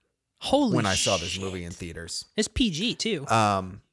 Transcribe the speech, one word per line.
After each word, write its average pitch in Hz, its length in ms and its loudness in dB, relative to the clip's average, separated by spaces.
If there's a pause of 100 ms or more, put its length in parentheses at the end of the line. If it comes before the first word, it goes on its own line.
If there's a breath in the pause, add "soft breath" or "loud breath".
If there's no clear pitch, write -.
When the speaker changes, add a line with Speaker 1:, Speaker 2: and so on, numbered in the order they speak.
(400)
Speaker 1:
Holy 262 360 2
Speaker 2:
when 110 100 4
I 95 100 4
saw 98 220 2
this 85 120 -4
Speaker 1:
shit. 92 140 -6
Speaker 2:
movie 92 200 -6
in 85 80 -8
theaters. 85 540 -10 (120)
Speaker 1:
It's 220 100 0
P 240 240 0
G 160 240 -2
too. 156 320 -4
Speaker 2:
Um, 101 540 2 (120)